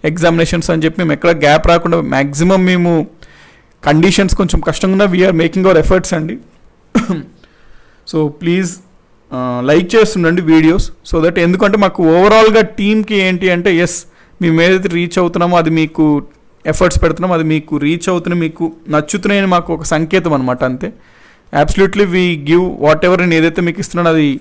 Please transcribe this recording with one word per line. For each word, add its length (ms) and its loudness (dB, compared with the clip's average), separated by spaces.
Examinations 600 0
అని 120 -2
చెప్పి 180 -2
మేము 140 0
ఎక్కడ 120 0
gap 280 2
రాకుండా 260 0
maximum 460 0
మేము 220 2
conditions 540 2
కొంచెం 260 0
కష్టంగా 300 -2
ఉన్నా 180 2
we 120 2
are 140 0
making 280 -2
our 140 4
efforts 340 0
అండి. 200 -8
<coughs> 200 -4
So, 80 -2
please, 280 -2
ఆ, 20 -6
like 260 2
చేస్తుండండి 460 2
videos, 340 4
so 140 -2
that, 120 0
ఎందుకంటే 380 0
మాకు 160 -2
ఓవరాల్గా 480 6
టీమ్కి 380 0
ఏంటి 300 -2
అంటే, 160 0
ఎస్, 120 -6
మేము 240 2
ఏదైతే 320 0
reach 260 -4
అవుతున్నామో 380 0
అది 180 0
మీకు 260 0
efforts 320 0
పెడుతున్నాం, 340 -2
అది 160 -2
మీకు 320 -4
reach 280 -2
అవుతున్నాయి, 320 -2
మీకు 260 -6
నచ్చుతున్నాయని 600 -2
మాకు 220 -2
ఒక 60 -10
సంకేతం 440 -2
అనమాట, 340 -2
అంతే. 180 -8
Absolutely 520 0
we 100 2
give 140 4
whatever, 360 2
నేను 180 2
ఏదైతే 260 0
మీకు 180 -6
ఇస్తున్నానో 300 -2
అది 120 2